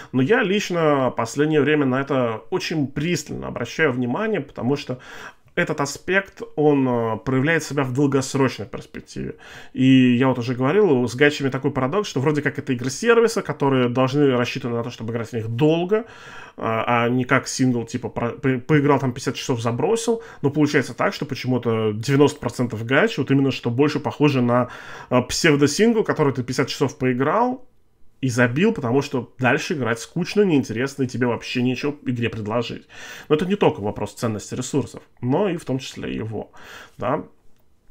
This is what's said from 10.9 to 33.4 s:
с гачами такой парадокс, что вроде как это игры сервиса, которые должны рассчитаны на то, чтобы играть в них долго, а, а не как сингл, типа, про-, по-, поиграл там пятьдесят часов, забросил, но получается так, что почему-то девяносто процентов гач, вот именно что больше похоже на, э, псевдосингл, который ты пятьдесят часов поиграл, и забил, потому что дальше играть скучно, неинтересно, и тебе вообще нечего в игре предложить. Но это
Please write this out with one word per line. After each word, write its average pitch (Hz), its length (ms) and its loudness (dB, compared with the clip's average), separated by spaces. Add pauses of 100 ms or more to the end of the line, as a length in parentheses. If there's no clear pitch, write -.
с 123 80 -6
гачами 147 340 2
такой 135 220 -2
парадокс, 147 360 -2
что - 120 -4
вроде 147 220 0
как - 180 -2
это 135 140 -4
игры 123 160 -4
сервиса, 226 520 2
которые 135 480 0
должны 131 480 2
рассчитаны 120 380 -4
на 117 80 -4
то, 120 60 -8
чтобы 117 220 -10
играть 113 180 -6
в - 40 -12
них 110 160 -6
долго, 170 560 2 (520)
а, 113 480 0
а 120 40 2
не 127 160 0
как 131 220 2
сингл, 123 380 0
типа, 113 240 -8
про-, 117 220 -4
по-, 131 280 -2
поиграл 139 400 4
там 127 140 -2
пятьдесят 127 220 -6
часов, 120 260 -4
забросил, 175 600 0 (200)
но 143 80 2
получается 147 440 2
так, 190 200 -2
что - 120 -6
почему-то 120 680 -2
девяносто 139 460 4
процентов 117 460 -4
гач, 151 320 2
вот 135 140 -2
именно 135 200 4
что - 180 -4
больше 143 300 2
похоже 143 420 2
на, 120 280 2 (400)
э, 123 120 4
псевдосингл, 165 800 4
который 143 300 0
ты 131 100 -4
пятьдесят 127 240 -2
часов - 300 -2
поиграл, 156 680 0 (560)
и 135 80 0
забил, 127 440 2
потому 131 280 0
что 127 380 -6
дальше 131 340 0
играть 117 260 -2
скучно, - 420 -2
неинтересно, 131 640 0
и 127 40 0
тебе 123 200 -2
вообще 120 340 -4
нечего 127 320 -2
в - 160 -8
игре 117 200 -2
предложить. 113 580 -6 (400)
Но 151 80 4
это 180 100 -2